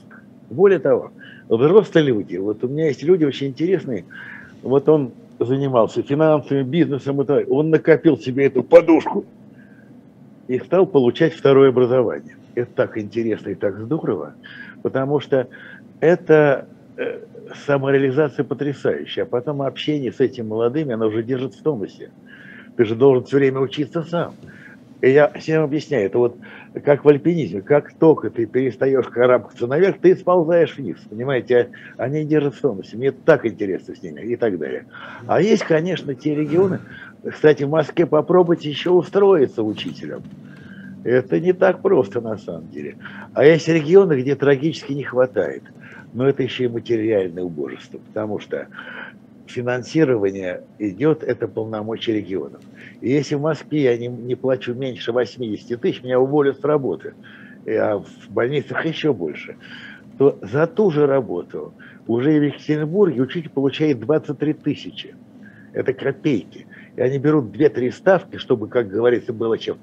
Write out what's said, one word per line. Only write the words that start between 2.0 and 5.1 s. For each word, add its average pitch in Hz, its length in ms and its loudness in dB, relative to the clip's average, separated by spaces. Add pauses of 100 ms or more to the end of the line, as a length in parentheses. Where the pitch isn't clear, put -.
люди, 107 320 -2
вот 107 280 -4
у - 20 -2
меня 151 200 -2
есть 135 140 -4
люди 165 220 2
очень 139 240 -2
интересные, 139 560 -4 (580)
вот 139 280 2
он 147 220 4 (280)